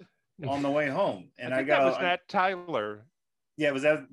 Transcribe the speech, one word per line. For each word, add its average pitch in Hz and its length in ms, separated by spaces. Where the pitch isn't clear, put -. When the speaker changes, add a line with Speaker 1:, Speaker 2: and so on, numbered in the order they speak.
Speaker 1:
on 139 140
the 139 100
way 147 200
home. 135 420
Speaker 2:
<laughs> - 60
Speaker 1:
And 123 160
Speaker 2:
I 131 40
Speaker 1:
I - 20
Speaker 2:
think 139 80
Speaker 1:
got 147 100
Speaker 2:
that 139 80
was 131 100
Speaker 1:
a - 60
Speaker 2:
Nat 175 260
Tyler. 165 800
Speaker 1:
Yeah, 151 120
was 135 120
that 151 300